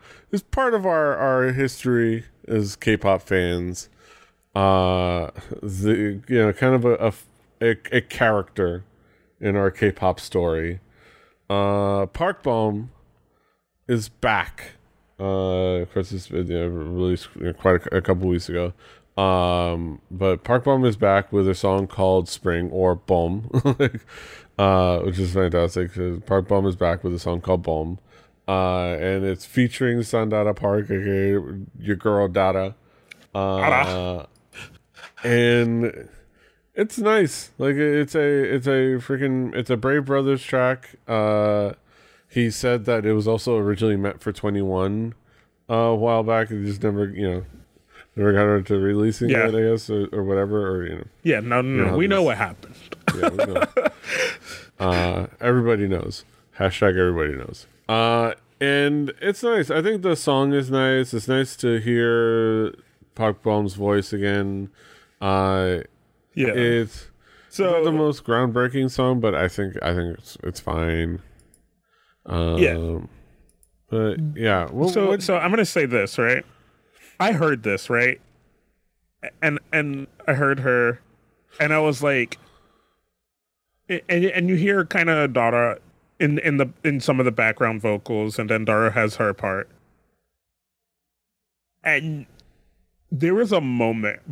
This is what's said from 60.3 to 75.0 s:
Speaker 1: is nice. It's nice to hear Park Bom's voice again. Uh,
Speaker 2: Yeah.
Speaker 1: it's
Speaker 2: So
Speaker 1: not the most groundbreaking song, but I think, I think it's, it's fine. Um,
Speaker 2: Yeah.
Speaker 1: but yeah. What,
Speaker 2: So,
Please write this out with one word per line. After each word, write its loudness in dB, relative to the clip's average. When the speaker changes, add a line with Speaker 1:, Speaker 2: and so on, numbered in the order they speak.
Speaker 1:
is 0
nice. 0
It's -6
nice 0
to 0
hear 2
Park -2
Bom's 0
voice 0
again. -2
Uh, 2
Speaker 2:
Yeah. 0
Speaker 1:
it's 0
Speaker 2:
So 0
Speaker 1:
not 2
the 2
most 0
groundbreaking 0
song, 0
but 0
I 2
think, -4
I 0
think -4
it's, -20
it's -8
fine. -2
Um, -2
Speaker 2:
Yeah. 0
Speaker 1:
but -2
yeah. 2
What, 0
Speaker 2:
So, 2